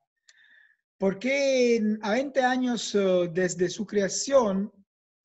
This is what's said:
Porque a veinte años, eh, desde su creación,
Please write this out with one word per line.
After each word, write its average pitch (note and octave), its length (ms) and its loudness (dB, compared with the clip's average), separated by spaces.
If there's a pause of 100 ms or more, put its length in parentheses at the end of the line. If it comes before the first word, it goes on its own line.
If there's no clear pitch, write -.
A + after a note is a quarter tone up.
(1000)
Porque B3 840 2 (220)
a G#3 80 -4
veinte C4+ 320 0
años, B3+ 520 0
eh, F#3 380 2
desde F3+ 380 -2
su G3+ 160 -8
creación, G#3 840 0 (540)